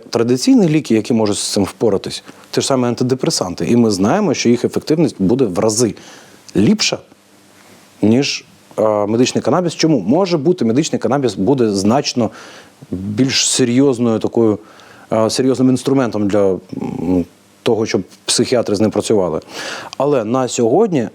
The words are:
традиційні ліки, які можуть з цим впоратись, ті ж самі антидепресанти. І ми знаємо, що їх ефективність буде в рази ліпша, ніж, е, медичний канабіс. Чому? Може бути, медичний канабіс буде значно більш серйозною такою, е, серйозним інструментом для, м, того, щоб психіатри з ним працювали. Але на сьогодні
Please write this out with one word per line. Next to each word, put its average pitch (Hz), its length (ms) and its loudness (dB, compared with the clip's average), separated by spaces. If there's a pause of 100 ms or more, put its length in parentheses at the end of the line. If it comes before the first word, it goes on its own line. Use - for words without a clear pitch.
(100)
традиційні 131 580 2
ліки, 151 260 0
які 110 180 0
можуть 107 240 2
з - 160 -6
цим 101 120 0
впоратись, 98 600 -2 (260)
ті - 100 -2
ж - 60 -2
самі 127 200 0
антидепресанти. 120 840 -2
І 123 60 4
ми 117 140 4
знаємо, 127 440 0
що - 140 0
їх 120 160 2
ефективність 143 540 -2
буде 110 260 2
в 92 140 -2
рази 110 360 0 (640)
ліпша, 196 420 0 (1040)
ніж, 127 420 0 (340)
е, 104 280 2
медичний 117 360 0
канабіс. 170 320 0
Чому? 160 260 2
Може 170 380 0
бути, 151 260 0
медичний 120 340 0
канабіс 123 360 -2
буде 113 360 0
значно 107 600 0 (600)
більш 104 580 -2
серйозною 120 720 2
такою, 107 400 2 (540)
е, 110 180 2
серйозним 131 380 2
інструментом 123 600 0
для, 101 220 2
м, 90 720 -4 (380)
того, 110 240 0
щоб 104 160 -2 (220)
психіатри 110 520 0
з 92 40 -2
ним 107 100 2
працювали. 90 500 0 (560)
Але 135 280 0
на 123 240 -2
сьогодні 131 680 0